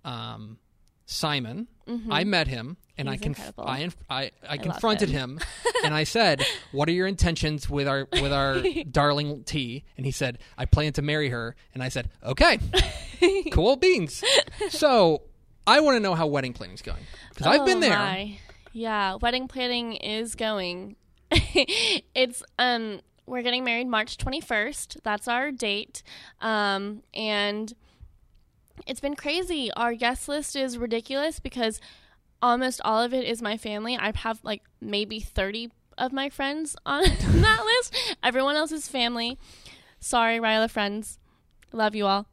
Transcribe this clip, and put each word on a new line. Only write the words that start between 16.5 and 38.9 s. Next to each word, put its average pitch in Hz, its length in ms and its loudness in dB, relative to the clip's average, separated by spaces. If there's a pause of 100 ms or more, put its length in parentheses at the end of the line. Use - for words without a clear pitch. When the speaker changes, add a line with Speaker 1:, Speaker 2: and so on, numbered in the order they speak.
Speaker 1:
planning's 95 300 -14
going, - 180 -8 (320)
'cause 151 140 -2
I've 277 180 6
been 370 120 4
Speaker 2:
Oh, 349 40 2
Speaker 1:
there. 220 160 4
Speaker 2:
my. 202 400 -4 (340)
Yeah, 214 440 -2
wedding 247 320 -2
planning 240 480 -4
is 220 400 -6
going. 196 600 -4 (360)
<laughs> 330 40 2 (800)
It's, 254 300 0 (160)
um, 226 420 0 (240)
we're 247 160 -8
getting 247 220 -2
married 240 240 -2
March 226 300 -2
twenty-first. 262 840 -4
That's 208 240 -4
our 254 240 -2
date. 214 520 -6 (360)
Um, 208 640 -2 (140)
and 208 580 -2 (1120)
it's 262 140 -8
been 285 140 -4
crazy. 311 580 -4
Our 233 200 -2
guest 240 360 -2
list 294 260 -4
is 262 220 -2
ridiculous 247 640 -4
because 233 420 -4 (600)
almost 247 440 2
all 220 180 2
of 240 100 -2
it 262 120 0
is 233 160 -2
my 214 160 -4
family. 220 400 -6
I 214 180 -2
have, 226 280 -4
like, 208 200 -6 (160)
maybe 214 400 -4
thirty 214 500 -4 (280)
of 254 160 -2
my 269 160 -4
friends 285 460 -4 (100)
on 285 180 2
<laughs> - 160 6
that 440 460 6
list. 480 580 0
Everyone 262 320 2
else 302 160 0
is 311 160 -8
family. 240 500 -2 (600)